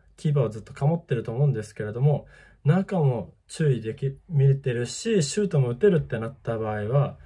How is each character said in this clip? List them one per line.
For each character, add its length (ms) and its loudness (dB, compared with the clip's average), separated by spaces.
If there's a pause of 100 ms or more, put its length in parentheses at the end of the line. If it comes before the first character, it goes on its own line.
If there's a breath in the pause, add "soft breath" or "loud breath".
(160)
キ 140 -2
ー 40 0
パ 60 4
ー 40 2
は 60 -2
ず 80 -10
っ 40 -12
と 100 -20
か 140 -4
も 100 2
っ 100 -12
て 80 -4
る 80 -2
と 100 -8
思 120 0
う 40 4
ん 40 2
で 100 -4
す 120 -18
け 100 -8
れ 80 -6
ど 80 -8
も、 260 2 (380 loud breath)
中 360 2
も 340 -2 (120)
注 260 0
意 100 -4
で 120 -6
き、 220 -6 (120)
見 200 4
れ 60 6
て 180 -2
る 140 -2
し、 360 0
シ 200 -2
ュ 20 2
ー 40 -2
ト 120 2
も 80 2
打 80 -4
て 120 2
る 100 6
っ 20 2
て 180 -6
な 100 -6
っ 140 -14
た 140 -4
場 180 -4
合 100 -4
は、 420 0